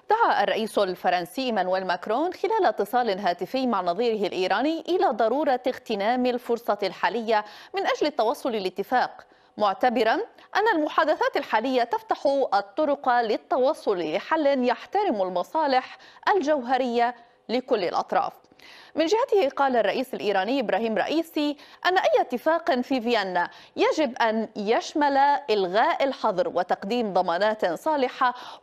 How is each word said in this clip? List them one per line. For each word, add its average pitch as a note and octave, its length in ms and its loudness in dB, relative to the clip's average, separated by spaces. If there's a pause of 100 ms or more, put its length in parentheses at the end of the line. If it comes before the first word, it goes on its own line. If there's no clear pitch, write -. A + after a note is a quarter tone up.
دعا G4+ 340 2
الرئيس G#3 340 -2
الفرنسي F3+ 640 0
إيمانويل F#3+ 460 -2
ماكرون A3+ 460 -2
خلال G#4 320 0
اتصال A3+ 540 0
هاتفي G3+ 480 -2
مع G#3 140 0
نظيره G3+ 460 0
الإيراني G#3+ 640 -2
إلى F#4 180 2
ضرورة B3+ 600 0
اغتنام B3 580 -2
الفرصة A#3 580 -2
الحالية G#3 640 0 (300)
من F#4+ 60 -2
أجل G#4 260 0
التوصل A#3+ 440 -2
لاتفاق، G3 760 -2 (300)
معتبرا A3 560 2 (420)
أن G#4 200 2
المحادثات D#4 640 2
الحالية A#3+ 460 0
تفتح - 420 -4 (280)
الطرق C#4 560 0 (120)
للتوصل A#3+ 920 0
لحل C#4 560 0
يحترم D4 520 -2
المصالح B3 760 -2 (380)
الجوهرية B3+ 800 0 (340)
لكل A#3 340 0
الأطراف. F3 500 -2 (600)
من D#4+ 100 2
جهته G#4 440 2
قال C4+ 260 0
الرئيس A#3+ 380 0
الإيراني G#3 460 0
إبراهيم A3 380 -2
رئيسي D4 600 -2 (280)
أن F4+ 120 2
أي C5 240 2
اتفاق D#4+ 600 0
في C4 200 -2
فيينا F#3+ 480 -2 (260)
يجب D#4 420 0
أن A3 380 0
يشمل C#4 640 0 (320)
إلغاء G#3+ 540 2
الحظر G#3+ 440 0
وتقديم G3+ 680 -2
ضمانات F#3 520 2
صالحة B3+ 680 0 (300)